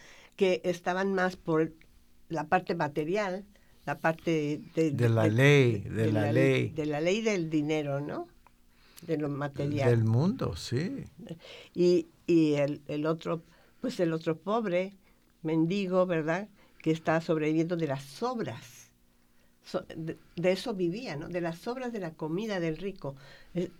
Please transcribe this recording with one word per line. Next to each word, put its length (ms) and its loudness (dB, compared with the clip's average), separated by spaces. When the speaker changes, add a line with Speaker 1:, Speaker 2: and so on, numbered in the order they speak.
Speaker 1:
Que 280 2
estaban 500 0
más 220 0
por 380 0
la 180 -4
parte 280 0
material, 680 -2
la 140 -4
parte 640 0
de, 160 2
Speaker 2:
De 180 4
la 140 4
Speaker 1:
de, 80 4
Speaker 2:
ley, 400 6
Speaker 1:
de, 80 -8
Speaker 2:
de 160 0
Speaker 1:
de 60 2
Speaker 2:
la 100 2
Speaker 1:
la 100 2
Speaker 2:
ley. 380 4
Speaker 1:
de 160 -4
la 160 -2
ley 200 2
del 280 0
dinero, 500 0
¿no? 280 -8
De 160 -2
lo 120 -2
material. 600 0
Speaker 2:
Del 140 6
mundo, 520 2
sí. 500 -4
Speaker 1:
Y, 340 4
y 280 4
el, 320 0
el 180 -4
otro, 360 -2
pues 180 -4
el 140 2
otro 240 -2
pobre, 560 -2
mendigo, 640 2
¿verdad? 440 -2
Que 80 2
está 300 0
sobreviviendo 560 0
de 100 0
las 340 -8
obras. 720 -8
So-, 220 -6
de, 220 -8
de 160 2
eso 220 -2
vivía, 420 -4
¿no? 140 -8
De 120 -4
las 260 -6
obras 260 -6
de 80 -6
la 100 -6
comida 480 -4
del 180 -2
rico. 380 -8
E-, 240 -2